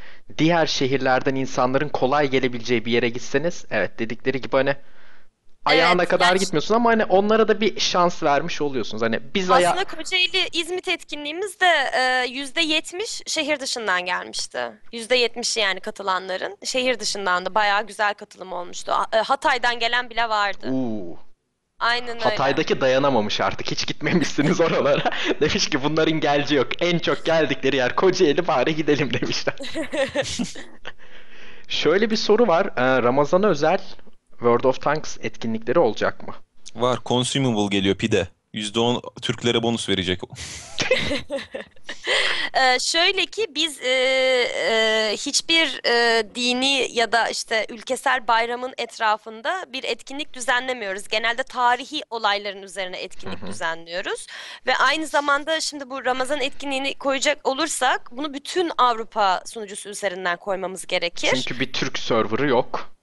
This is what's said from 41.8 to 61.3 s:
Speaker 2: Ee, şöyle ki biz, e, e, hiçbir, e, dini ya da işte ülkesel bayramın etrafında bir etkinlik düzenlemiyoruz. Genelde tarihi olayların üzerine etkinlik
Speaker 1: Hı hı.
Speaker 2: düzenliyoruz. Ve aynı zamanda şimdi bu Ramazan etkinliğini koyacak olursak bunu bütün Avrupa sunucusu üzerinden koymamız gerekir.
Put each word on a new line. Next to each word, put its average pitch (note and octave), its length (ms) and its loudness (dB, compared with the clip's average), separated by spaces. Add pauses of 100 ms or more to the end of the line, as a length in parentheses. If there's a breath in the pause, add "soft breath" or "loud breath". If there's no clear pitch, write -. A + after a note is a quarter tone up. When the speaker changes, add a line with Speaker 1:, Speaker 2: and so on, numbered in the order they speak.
Speaker 2:
Ee, B3+ 260 4
şöyle F4+ 460 2
ki A4 240 -4
biz, D4 320 -4
e, B3+ 60 -2
e, A3+ 1300 2
hiçbir, D#4 680 0
e, A#3 360 4 (120)
dini B3 580 0
ya A3+ 200 0
da A3+ 160 4
işte - 400 -2
ülkesel B3 600 -2
bayramın A#3+ 500 0
etrafında A3+ 880 -4
bir B3+ 160 -10
etkinlik C4+ 500 -6
düzenlemiyoruz. B3 760 -2
Genelde A3+ 340 -2
tarihi B3 680 0
olayların G3+ 520 -2
üzerine F#3 400 -8
etkinlik F#3 400 -8
Speaker 1:
Hı F3+ 40 -8
hı. F3+ 40 -6
Speaker 2:
düzenliyoruz. E3+ 760 -6 (400 loud breath)
Ve B3+ 100 2
aynı D4 300 2
zamanda D4 540 0
şimdi C#4+ 300 -8
bu C4 140 -8
Ramazan B3+ 360 0
etkinliğini C#4 580 -4
koyacak C#4 500 0
olursak D4 640 0
bunu C#4 220 -6
bütün E4 440 -2
Avrupa A3 680 2
sunucusu G#3 420 -12
üzerinden F#3 480 -4
koymamız F#3 500 -6
gerekir. F3 480 -2